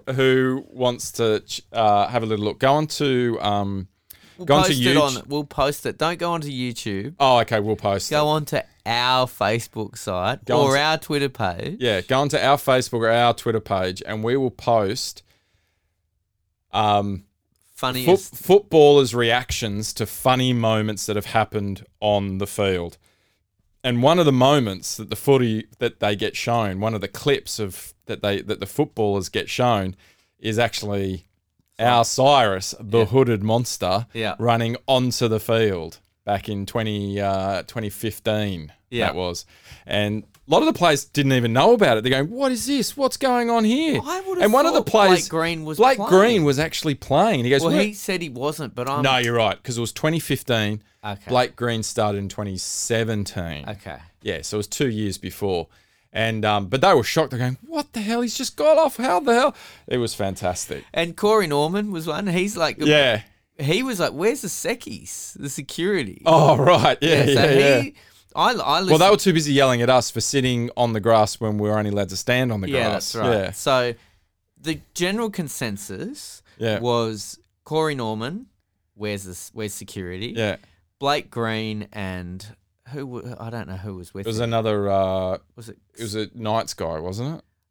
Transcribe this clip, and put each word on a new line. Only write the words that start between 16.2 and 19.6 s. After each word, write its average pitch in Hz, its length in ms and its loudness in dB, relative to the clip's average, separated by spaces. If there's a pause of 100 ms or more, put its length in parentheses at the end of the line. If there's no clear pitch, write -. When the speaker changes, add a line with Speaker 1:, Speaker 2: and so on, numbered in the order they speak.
Speaker 1:
um, 101 520 0 (500)
Speaker 2:
Funniest. 127 600 0
Speaker 1:
foot-, - 40 -14
footballers' 147 760 6
reactions 117 800 -2